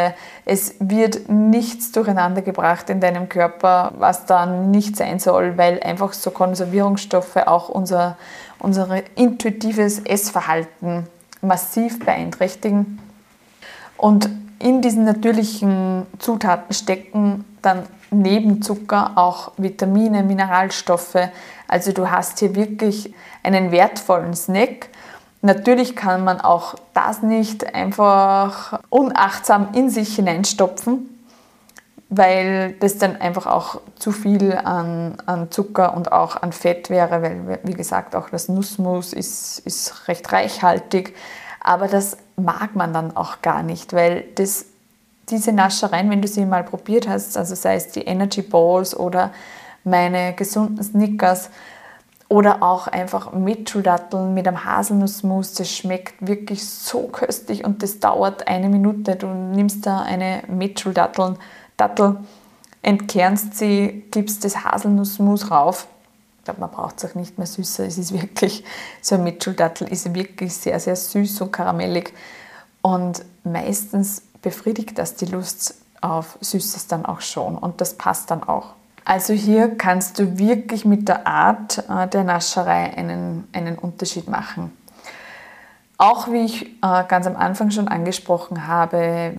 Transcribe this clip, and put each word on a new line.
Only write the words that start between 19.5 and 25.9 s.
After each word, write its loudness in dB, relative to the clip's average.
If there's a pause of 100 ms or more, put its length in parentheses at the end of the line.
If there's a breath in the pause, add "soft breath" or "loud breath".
Vitamine, 2
Mineralstoffe. 0 (380 loud breath)
Also 0
du 0
hast -2
hier 2
wirklich -2 (300 loud breath)
einen 2
wertvollen 2
Snack. -2 (520 loud breath)
Natürlich 4